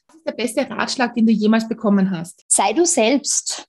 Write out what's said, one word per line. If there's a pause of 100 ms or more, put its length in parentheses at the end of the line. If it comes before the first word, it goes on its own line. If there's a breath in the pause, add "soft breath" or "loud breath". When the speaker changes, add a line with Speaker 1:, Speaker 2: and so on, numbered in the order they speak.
Speaker 1:
Was
ist
der
beste
Ratschlag,
den
du
jemals
bekommen
hast?
Speaker 2:
Sei
du
selbst